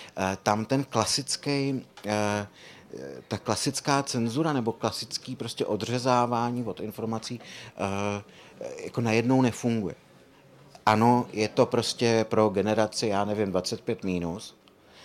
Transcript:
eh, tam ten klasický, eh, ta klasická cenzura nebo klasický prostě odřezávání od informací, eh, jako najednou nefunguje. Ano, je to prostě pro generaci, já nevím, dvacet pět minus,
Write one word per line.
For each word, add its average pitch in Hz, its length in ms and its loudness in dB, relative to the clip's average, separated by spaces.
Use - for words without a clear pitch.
eh, 95 260 0
tam 107 220 2
ten 135 200 0
klasický, 139 1000 -2
eh, 104 400 0
ta 107 100 -4
klasická 139 640 0
cenzura 131 500 -2
nebo 117 200 0
klasický - 640 -6
prostě 113 300 -6
odřezávání 120 1000 0
od 101 160 -8
informací, 113 600 -6
eh, 101 840 -4
jako 90 160 -6
najednou 120 420 4
nefunguje. 113 520 0
Ano, 117 460 6
je 107 160 0
to 123 180 4
prostě 117 640 2
pro 107 200 4
generaci, 104 580 0
já 101 180 0
nevím, 104 260 -2
dvacet 90 300 -2
pět - 240 -6
minus, 85 500 -4